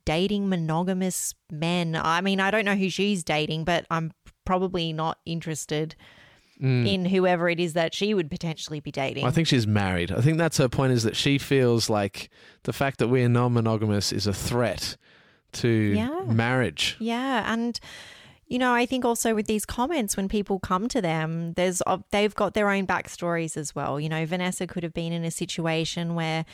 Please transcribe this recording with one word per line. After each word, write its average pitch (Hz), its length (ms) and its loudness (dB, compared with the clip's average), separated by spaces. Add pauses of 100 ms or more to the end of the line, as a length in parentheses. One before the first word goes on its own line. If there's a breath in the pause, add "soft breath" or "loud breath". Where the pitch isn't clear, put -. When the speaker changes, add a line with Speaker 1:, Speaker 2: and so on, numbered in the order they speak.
Speaker 1:
dating 196 420 0
monogamous 180 840 0 (180)
men? 165 500 0
I 165 200 2
mean, 196 180 2
I 196 100 2
don't 214 140 2
know 196 120 2
who 190 140 0
she's 196 360 0
dating, 156 400 -2
but 170 260 0
I'm 165 200 -2 (340)
probably 185 480 0
not 160 320 -4
interested 160 680 -4 (680 loud breath)
Speaker 2:
Mm. 127 260 4
Speaker 1:
in 185 200 0
whoever 180 420 4
it 170 100 0
is 175 140 -2
that 165 200 0
she 208 200 0
would 170 160 0
potentially 160 500 -8
be 143 100 -10
dating. 135 360 -4
Speaker 2:
I 123 60 2
think 160 160 2
she's 117 200 4
married. 95 460 2
I 113 80 0
think 123 160 4
that's 165 220 2
her 135 100 4
point, 131 240 2
is 117 100 2
that 110 140 0
she 139 200 2
feels 123 520 2
like 104 400 -2 (340 loud breath)
the - 80 -4
fact 135 280 -2
that 117 100 2
we 127 120 4
are 123 60 4
non-monogamous 113 840 2
is 98 140 -2
a 101 60 2
threat 113 600 -2 (560 soft breath)
to - 180 0
Speaker 1:
Yeah. 117 560 2
Speaker 2:
marriage. 113 720 2
Speaker 1:
Yeah, 233 540 -2
and, 233 260 -2 (680 loud breath)
you 247 100 -4
know, 247 160 2
I 240 140 2
think 254 180 -2
also 233 300 2
with 214 100 0
these 214 220 -2
comments, 254 500 -2
when 196 100 -2
people 202 300 -2
come 185 300 -2
to 254 120 -2
them, 165 540 -2
there's, 180 320 0
uh, 185 140 0 (100)
they've 208 240 2
got 202 220 -2
their 208 160 2
own 196 160 0
backstories 170 680 -4
as 151 200 -8
well. 143 240 -2
You 151 100 -4
know, 160 160 -2
Vanessa 180 400 -4
could 170 160 -8
have 165 140 -6
been 165 180 -4
in 170 100 -4
a 165 60 -4
situation 165 840 -2
where 160 380 -2